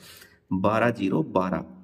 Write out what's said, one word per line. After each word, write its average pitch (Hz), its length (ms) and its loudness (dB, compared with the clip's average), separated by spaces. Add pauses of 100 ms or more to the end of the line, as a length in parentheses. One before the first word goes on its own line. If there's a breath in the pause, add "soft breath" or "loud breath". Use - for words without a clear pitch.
(540 loud breath)
बारह 107 380 2
जीरो 120 320 0
बारह। 92 420 -2 (180)